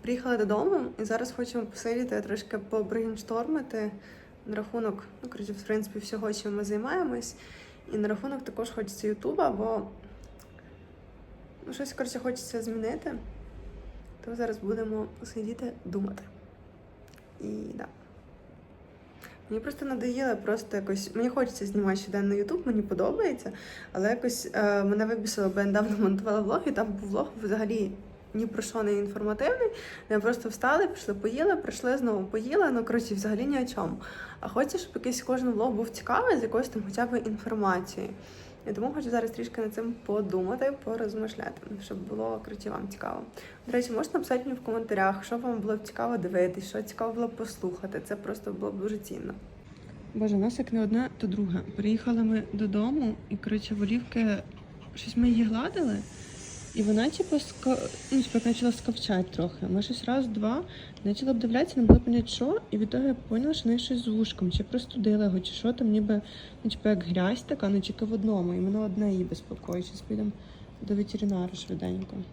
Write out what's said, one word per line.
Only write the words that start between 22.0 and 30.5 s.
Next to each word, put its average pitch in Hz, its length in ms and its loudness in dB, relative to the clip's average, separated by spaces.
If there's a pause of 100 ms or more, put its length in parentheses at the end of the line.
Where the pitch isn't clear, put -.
YouTube, 208 320 0
мені 214 160 4
подобається, 247 680 2 (400)
але 202 180 2
якось, 240 440 0
е, 202 300 4
мене 208 220 4
вибісило, 214 420 0
бо 190 120 0
я 202 60 4
недавно 208 320 4
монтувала 208 420 4
влог, 233 260 2
і 285 40 2
там 220 160 0
був 202 240 -6
влог 247 180 0 (140)
взагалі 214 500 0 (440)
ні 226 100 0
про - 160 -4
що 220 200 -4
не 208 100 2
інформативний. 214 760 0 (420)
Я 208 100 4
просто 240 280 0
встали, 285 380 4